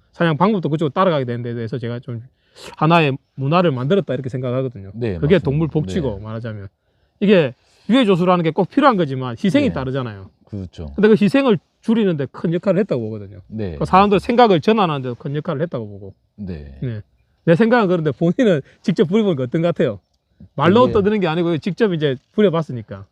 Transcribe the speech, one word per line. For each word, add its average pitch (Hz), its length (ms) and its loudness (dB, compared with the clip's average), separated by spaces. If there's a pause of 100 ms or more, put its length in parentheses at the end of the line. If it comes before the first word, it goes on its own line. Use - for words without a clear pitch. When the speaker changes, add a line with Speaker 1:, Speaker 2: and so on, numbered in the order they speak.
(120)
Speaker 1:
사냥 165 240 0
방법도 180 320 2
그쪽으로 151 240 -2
따라가게 170 320 0
되는 120 180 -6
데 120 120 -8
대해서 117 240 -6
제가 120 200 -8
좀 120 240 -12 (540)
하나의 156 400 4 (180)
문화를 165 380 0
만들었다 139 420 -2
이렇게 131 140 -6
생각하거든요. 123 680 -6
Speaker 2:
네, 113 200 -4
Speaker 1:
그게 147 220 2
Speaker 2:
맞습니다. 156 80 0
Speaker 1:
동물 151 240 -2
복지고 151 500 -4
Speaker 2:
네. 104 60 -14
Speaker 1:
말하자면. 110 440 -12 (520)
이게 180 340 4 (340)
유해조수라는 185 560 4
게 165 60 0
꼭 165 180 -2
필요한 269 280 4
거지만 131 460 -4
희생이 254 260 2
Speaker 2:
네. 175 40 -4
Speaker 1:
따르잖아요. 127 580 -6 (140)
Speaker 2:
그렇죠. 92 500 -12
Speaker 1:
근데 208 140 4
그 220 120 6
희생을 233 380 4 (220)
줄이는데 190 500 0
큰 - 220 -6
역할을 175 280 0
했다고 165 220 -2
보거든요. 104 360 -10 (100)
Speaker 2:
네. 101 280 -6
Speaker 1:
그 107 100 -4
사람들 196 340 4
생각을 226 400 4
전환하는 175 420 0
데도 123 140 -8
큰 139 180 -10
역할을 151 280 -6
했다고 131 260 -8
보고. 98 260 -18 (220)
Speaker 2:
네. 85 460 -12
Speaker 1:
네. 113 180 -8 (440)
내 165 120 4
생각은 220 320 2
그런데 160 240 0
본인은 175 480 2 (220)
직접 175 260 0
부려보니까 185 360 0
어떤 160 180 -2
것 175 60 2
같아요? 135 300 -2 (560)
말로 196 340 4
Speaker 2:
네. 175 40 -4
Speaker 1:
떠드는 208 280 2
게 175 60 0
아니고 170 320 0
직접 202 360 -2
이제 147 220 0 (160)
부려봤으니까. 143 800 -2